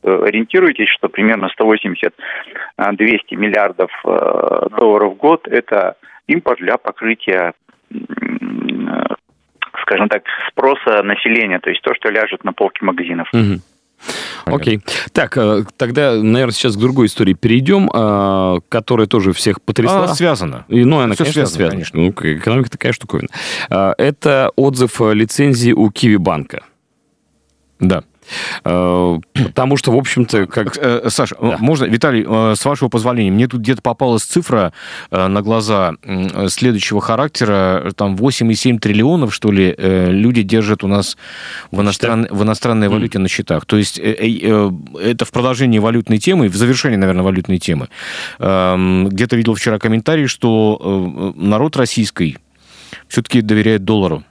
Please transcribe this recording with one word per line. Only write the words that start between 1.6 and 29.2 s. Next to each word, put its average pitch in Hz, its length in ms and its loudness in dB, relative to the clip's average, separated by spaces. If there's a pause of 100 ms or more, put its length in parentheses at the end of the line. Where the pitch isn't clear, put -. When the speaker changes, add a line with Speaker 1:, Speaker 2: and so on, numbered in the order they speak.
Speaker 1:
восемьдесят, 95 480 0 (640)
а, 98 140 -2
двести 107 420 0
миллиардов, 101 560 0 (160)
э, - 640 0 (100)
долларов 104 340 4
в 95 60 -12
год — 156 320 2
это 101 460 0 (300)
импорт 143 340 -2
для 95 180 0
покрытия, 98 760 -2 (380)
м, - 1000 -8
э, - 260 -4 (680)
скажем 101 260 0
так, 104 140 -2 (280)
спроса 120 520 2
населения, 101 560 0
то 90 120 -4
есть 87 120 -4
то, - 120 -2
что - 160 -4
ляжет 104 340 -4
на 90 80 -4
полки - 320 -4
магазинов. 85 480 -4
Speaker 2:
Мгм. 101 280 2 (840)
Speaker 3:
Понятно. 143 180 -2
Speaker 2:
Окей. 107 180 0 (320)
Так, 139 240 0
э, 107 280 2 (120)
тогда, 135 400 0
наверное, 113 360 2
сейчас 107 240 -2
к 104 40 -4
другой 127 260 4
истории 95 280 2
перейдём, 135 600 2
а, 98 640 2 (100)
которая 113 380 2
тоже 95 260 2
всех - 300 -2
потрясла. 180 420 0
Speaker 3:
А, 180 40 0
связано. 143 600 -2
Speaker 2:
И, 120 160 4
ну, 147 160 4
она, 113 140 0
Speaker 3:
Всё 160 100 0
Speaker 2:
конечно, 147 220 0
Speaker 3:
связано, 85 100 -6
Speaker 2:
связана. 87 140 2
Speaker 3:
конечно. 82 300 -4
Speaker 2:
Ну, 90 120 4
к-, 80 260 -2
экономика 117 320 0
такая - 220 -4
штуковина. - 360 -6 (420)
А, 98 280 2
это 139 580 2
отзыв, 131 440 0
э, 107 140 4
лицензии 120 580 2
у 107 180 4
Киви 104 260 2
банка. 82 460 -2 (1160)
Speaker 3:
Да. 92 240 0 (600)
Speaker 2:
Э, 90 520 2 (180)